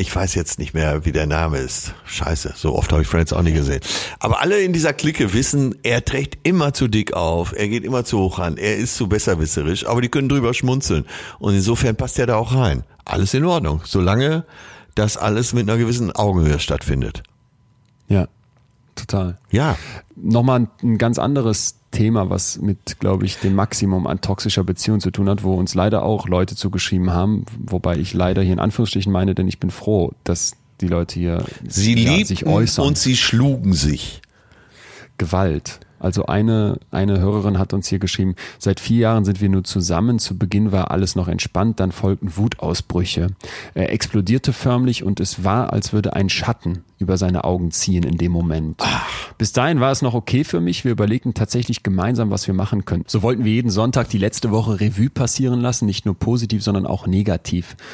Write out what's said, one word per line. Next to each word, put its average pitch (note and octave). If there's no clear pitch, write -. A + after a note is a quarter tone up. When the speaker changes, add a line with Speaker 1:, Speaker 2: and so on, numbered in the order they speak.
Speaker 1:
ich -
weiß F#2
jetzt E2+
nicht C#2
mehr, D#2
wie E2
der D#2
Name D#2
ist. -
Scheiße, -
so -
oft -
habe D#2
ich C#2+
Friends E2
auch E2
nicht D#2+
gesehen. C#2
Aber A2+
alle G3
in F#3
dieser D#3
Clique C3
wissen, C3
er A#2
trägt -
immer D#3+
zu C3
dick G#2+
auf, E2+
er G#2
geht A2+
immer A#2+
zu A2+
hoch F#2
an, F2
er G#2+
ist A#2+
zu G#2+
besserwisserisch, E2
aber A#2
die A#2+
können C3+
drüber B2
schmunzeln. B2
Und G#2
insofern A2
passt -
er B2
da A#2
auch A#2
rein. F2+
Alles F#2+
in C3+
Ordnung, G2+
solange B2+
das G#2+
alles A2
mit A#2+
einer A2+
gewissen A#2
Augenhöhe F2
stattfindet. C#2
Speaker 2:
Ja, G2
total. F#2
Speaker 1:
Ja. C3+
Speaker 2:
Nochmal A#2+
ein, A2
ein A2+
ganz A#2
anderes A2+
Thema, G#2+
was -
mit, -
glaub F#2+
ich, G2
dem G2
Maximum F#2+
an -
toxischer G2+
Beziehung G2
zu F#2
tun G2
hat, G2+
wo F#2+
uns F#2
leider G2+
auch G#2
Leute F2+
zugeschrieben F#2
haben, F#2+
wobei F2
ich D#2+
leider F2+
hier F#2
in F2
Anführungsstrichen G2+
meine, F#2+
denn F#2+
ich F#2
bin F#2
froh, G2+
dass -
die F#2+
Leute E2+
hier, E2+
Speaker 1:
Sie G#2+
Speaker 2:
ja, A#2
Speaker 1:
liebten G3
Speaker 2:
sich -
äußern. A2
Speaker 1:
und C#3+
sie B2+
schlugen A#2+
sich. D2
Speaker 2:
Gewalt. F2
Also F#2
eine, G#2+
eine G2
Hörerin G2
hat F#2+
uns F#2+
hier G2
geschrieben, F#2
„Seit G2
vier A#2
Jahren A2
sind G2
wir G2+
nur F#2+
zusammen. F#2+
Zu F#2+
Beginn G2+
war F#2+
alles F#2
noch F2
entspannt, G2
dann F#2
folgten G2
Wutausbrüche. F2+
Er -
explodierte A2
förmlich B2
und G2
es F2+
war, G#2
als G#2
würde G2+
ein G2
Schatten -
über F#2
seine F2+
Augen F2+
ziehen F2+
in D#2
dem E2+
Moment. D#2+
Speaker 1:
Ach. -
Speaker 2:
Bis A2
dahin C#3
war C3+
es -
noch B2+
okay B2
für E2+
mich. F2
Wir B2
überlegten G#2
tatsächlich A#2+
gemeinsam, G#2
was G2
wir F#2+
machen F#2+
können. E2+
So -
wollten A#2+
wir G#2+
jeden A#2+
Sonntag A2+
die A2+
letzte G#2
Woche G#2+
Revue G#2
passieren B2
lassen, A#2+
nicht G2
nur G2
positiv, A2
sondern G2+
auch -
negativ, F2+